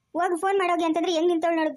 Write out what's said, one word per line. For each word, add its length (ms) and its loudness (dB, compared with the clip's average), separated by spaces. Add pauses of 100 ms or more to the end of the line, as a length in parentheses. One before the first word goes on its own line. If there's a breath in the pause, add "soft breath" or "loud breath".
(160)
ಹೋಗಿ 260 0
ಫೋನ್ 200 2
ಮಾಡೋಗಿ 260 0
ಅಂತಂದ್ರೆ 280 0
ಹೆಂಗ್ 160 2
ನಿಂತವಳು 280 0
ನೋಡು 160 -2